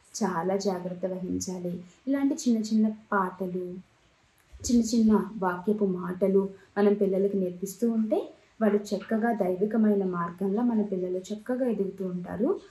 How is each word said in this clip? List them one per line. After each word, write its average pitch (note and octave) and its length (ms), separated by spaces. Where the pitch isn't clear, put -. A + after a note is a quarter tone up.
చాలా F3+ 320
జాగ్రత్త F3+ 500
వహించాలి. F3+ 760
ఇలాంటి C#4 260
చిన్న A3+ 260
చిన్న G#3+ 340
పాటలు, F#3 600
చిన్న A#3+ 160
చిన్న G#3+ 480
వాక్యపు F#3+ 460
మాటలు F#3 640
మనం G#3 160
పిల్లలకి G3 440
నేర్పిస్తూ F#3+ 520
ఉంటే, A3+ 400
వాళ్ళు G#3 320
చక్కగా A3+ 380
దైవికమైన G#3 720
మార్గంలో F#3 580
మన A3+ 200
పిల్లలు F#3 360
చక్కగా B3 480
ఎదుగుతూ G3 400
ఉంటారు. F3+ 540